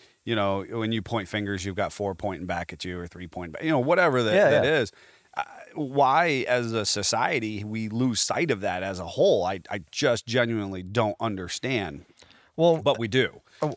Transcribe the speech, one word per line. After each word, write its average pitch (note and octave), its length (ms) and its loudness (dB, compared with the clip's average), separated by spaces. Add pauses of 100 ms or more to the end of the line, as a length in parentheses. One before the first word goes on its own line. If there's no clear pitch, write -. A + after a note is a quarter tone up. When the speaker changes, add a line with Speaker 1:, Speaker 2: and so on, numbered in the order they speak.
(240)
Speaker 1:
you A2+ 120 -2
know, G2 280 0
when A2+ 300 -4
you A2 80 -2
point G#2 260 -6
fingers, G2+ 380 -4
you've F#2+ 100 -4
got F#2 160 -2
four G2 240 -6
pointing F#2 320 -6
back F2 260 -6
at D#2+ 120 -12
you F2+ 120 -8
or F2 100 -10
three F2 200 -14
pointing E2+ 240 -10
back, - 120 -10
you D#3+ 60 -2
know, D3+ 100 2
whatever D3 440 4
that, G#2+ 100 2
Speaker 2:
Yeah, F#3 160 6
Speaker 1:
that C#3 140 4
Speaker 2:
yeah. D3 160 2
Speaker 1:
is. G#2+ 120 -2 (440)
Uh, - 80 -4 (320)
why, C#3 720 2
as A#2+ 240 2
a A2 140 0
society, A2 800 0
we A2 240 -4
lose A#2 320 0
sight D#3 300 0
of G2 100 0
that F#2 220 -2
as F#2+ 160 -4
a F2 60 -8
whole, C3 400 4
I, F#2+ 140 -2 (100)
I G2+ 120 -6 (100)
just B2+ 340 0
genuinely A2+ 560 0
don't G#2 380 0
understand. G2 840 -4 (500)
Speaker 2:
Well, E3 260 6
Speaker 1:
But A#2 180 2
we A#2 100 0
do. B2 320 0 (200)
Speaker 2:
uh, D3+ 160 0